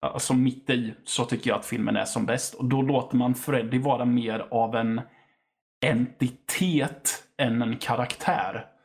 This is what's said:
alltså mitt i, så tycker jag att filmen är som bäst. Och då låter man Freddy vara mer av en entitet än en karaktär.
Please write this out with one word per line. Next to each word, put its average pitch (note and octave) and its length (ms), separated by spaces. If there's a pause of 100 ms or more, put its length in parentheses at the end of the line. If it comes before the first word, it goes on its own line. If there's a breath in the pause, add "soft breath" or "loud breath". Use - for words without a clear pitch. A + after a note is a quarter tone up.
alltså - 280
mitt B2+ 360
i, A#2+ 240 (100)
så - 200
tycker - 260
jag G#2 80
att - 80
filmen G#2+ 300
är G#2 80
som G#2+ 220
bäst. B2 280
Och C3 100
då C3+ 180
låter C3 340
man B2 180
Freddy B2 440
vara B2+ 260
mer A#2 460
av A2+ 260
en A2+ 240 (840 soft breath)
entitet C#3 1400 (140)
än A#2+ 240
en A2+ 140
karaktär. B2 920 (180)